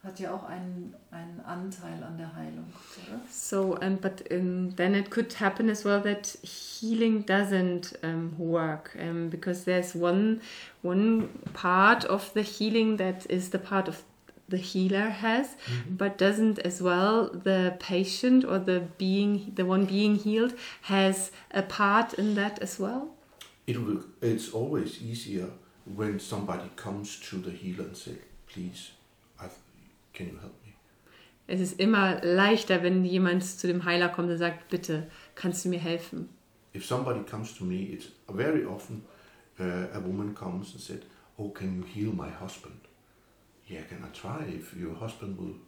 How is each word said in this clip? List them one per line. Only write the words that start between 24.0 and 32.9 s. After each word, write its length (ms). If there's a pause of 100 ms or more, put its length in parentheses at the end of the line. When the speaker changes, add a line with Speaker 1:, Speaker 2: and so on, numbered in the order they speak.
Speaker 3:
it's 320
always 480
easier 480 (360)
when 360
somebody 560
comes 420 (100)
to 120
the 100
healer 320
and 140
say, 180 (320)
Please, 460 (460)
I've, 160 (640)
Can 80
you 140
help 120 (120)
me? 80 (760)
Speaker 2:
Es 140
ist 180
immer 440
leichter, 600
wenn 220